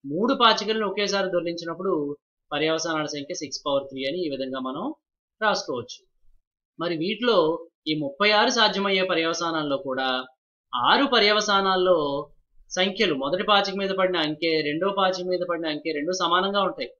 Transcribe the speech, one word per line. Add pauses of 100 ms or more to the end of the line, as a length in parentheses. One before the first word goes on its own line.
మూడు
పాచికలను
ఒకేసారి
దొర్లించినప్పుడు (340)
పర్యవసానాల
సంఖ్య
six
power
three
అని
ఈ
విధంగా
మనం (480)
రాసుకోవచ్చు. (760)
మరి
వీటిలో (200)
ఈ
ముప్పై
ఆరు
సాధ్యమయ్యే
పర్యవసానాల్లో
కూడా (500)
ఆరు
పర్యవసానాల్లో (400)
సంఖ్యలు,
మొదటి
పాచిక
మీద
పడిన
అంకె,
రెండో
పాచిక
మీద (100)
పడిన
అంకె
రెండు
సమానంగా
ఉంటాయి.